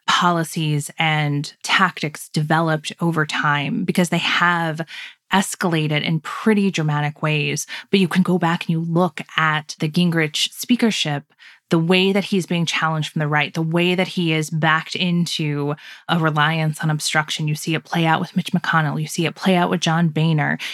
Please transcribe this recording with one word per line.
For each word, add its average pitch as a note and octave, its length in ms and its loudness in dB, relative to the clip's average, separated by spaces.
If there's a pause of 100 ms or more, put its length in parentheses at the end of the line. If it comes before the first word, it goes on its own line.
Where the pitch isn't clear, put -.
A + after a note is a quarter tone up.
policies D#3+ 920 0
and D3+ 560 0 (100)
tactics - 680 -2
developed D#3 680 0
over D#3+ 260 0
time, D3 600 0
because F3+ 240 0
they E3+ 80 0
have E3+ 680 0 (460)
escalated D#3+ 720 0
in D#3+ 180 0
pretty G#3 500 0
dramatic D3 500 -2
ways. D3 460 -2 (220)
But G3+ 100 4
you F#3 80 4
can F3+ 160 2
go F3+ 140 2
back E3+ 260 0
and - 60 -4
you E3 100 0
look E3 420 0 (140)
at D#3 440 0
the D#3+ 100 -2
Gingrich D#3+ 640 0
speakership, F#3+ 800 -2 (360)
the E3+ 100 4
way F#3 340 4
that G3 100 2
he's F#3 220 0
being E3+ 200 0
challenged D#3+ 460 -2
from - 80 -6
the D3+ 80 0
right, D3 260 0
the E3 80 -2
way E3+ 320 2
that F3+ 140 2
he E3+ 240 0
is D#3 180 0
backed D#3+ 460 0
into D#3 800 -2 (320)
a E3+ 100 0
reliance D#3 640 2
on D#3 80 0
obstruction. D3+ 580 -2
You D3+ 80 -2
see D#3+ 200 -2
it D#3 80 -4
play E3+ 220 0
out D#3+ 160 2
with - 140 -6
Mitch - 180 -2
McConnell. D#3 480 0
You D3+ 60 -4
see - 180 -2
it D3+ 100 -4
play F#3+ 200 2
out F3 140 2
with F3+ 120 -2
John E3 260 2
Boehner. D#3 520 0 (140)